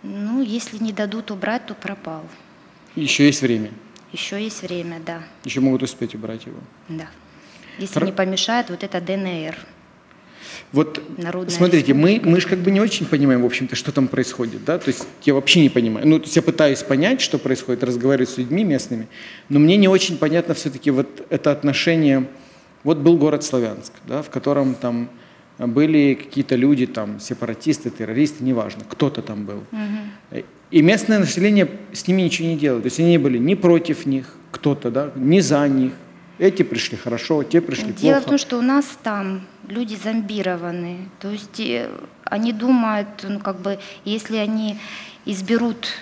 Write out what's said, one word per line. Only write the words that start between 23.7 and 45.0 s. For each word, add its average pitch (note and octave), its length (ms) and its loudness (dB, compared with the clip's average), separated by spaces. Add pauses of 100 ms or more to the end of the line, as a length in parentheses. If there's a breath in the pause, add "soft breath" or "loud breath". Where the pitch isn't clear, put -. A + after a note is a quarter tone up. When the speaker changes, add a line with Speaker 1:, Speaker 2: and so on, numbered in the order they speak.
Speaker 2:
да, A#2+ 140 -6
в - 80 -14
котором C#3 460 0
там A#2+ 320 -4 (520 loud breath)
были C#3 560 4
какие-то - 400 -4
люди, B2+ 320 4
там, G#2 320 -8
сепаратисты, A#2+ 720 -4
террористы, B2 520 -2
неважно, A2+ 460 -2
кто-то - 320 -2
там G#2 240 -8
был. G2+ 260 -10
Speaker 1:
Мгм. G#3 720 -8 (280)
Speaker 2:
И E3 100 8
местное G#3 380 4
население F#3+ 480 4 (260)
с - 140 -8
ними F#3 160 2
ничего E3 240 -2
не E3 100 -2
делает. C3 260 0
То G2+ 40 -2
есть - 120 -4
они E3+ 100 4
не E3+ 100 8
были C3+ 180 2
ни C#3+ 180 4
против E3 520 2
них, C3+ 180 -2 (260)
кто-то, C#3+ 380 -2
да, C3+ 260 -4
ни C#3+ 260 4
за C#3+ 260 2
них. C3 240 2 (480)
Эти F3+ 240 4
пришли A#2 340 -4
хорошо, B2 460 -2
те E3+ 180 2
пришли B2 320 -6
Speaker 1:
Дело - 200 4
Speaker 2:
плохо. C#4 80 4
Speaker 1:
в C4 40 -8
том, C#4+ 140 2
что B3+ 180 -4
у A#3+ 40 0
нас C#4 240 2 (180)
там G3 380 -4 (280)
люди G#3+ 340 -6
зомбированы. F3+ 920 -4 (240)
То G3 100 -10
есть, G#3 300 -10
э, A#2+ 280 -4 (360)
они A3 300 -2
думают, A3 540 0 (220)
ну, G3+ 100 -6
как G3 220 -6
бы, G3 160 -4 (280 loud breath)
если G#3+ 320 -4
они G#3+ 400 -2 (480 loud breath)